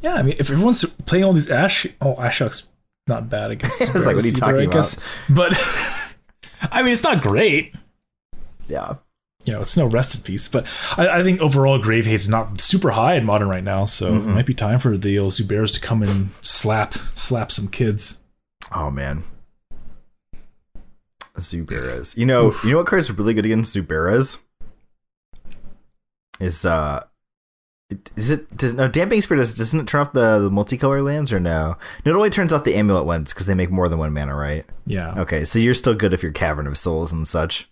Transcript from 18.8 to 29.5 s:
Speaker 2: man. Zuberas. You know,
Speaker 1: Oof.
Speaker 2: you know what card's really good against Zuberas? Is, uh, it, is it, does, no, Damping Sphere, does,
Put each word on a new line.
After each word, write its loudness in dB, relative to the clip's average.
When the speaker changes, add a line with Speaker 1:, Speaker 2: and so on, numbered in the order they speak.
Speaker 2:
man. -6
Zuberas. -6
You 2
know, 6
Speaker 1:
Oof. 0
Speaker 2:
you 2
know 4
what 2
card's 0
really 0
good 2
against 0
Zuberas? 0
Is, -4
uh, -2
it, -14
is -2
it, -4
does, -2
no, 2
Damping 2
Sphere, 2
does, 2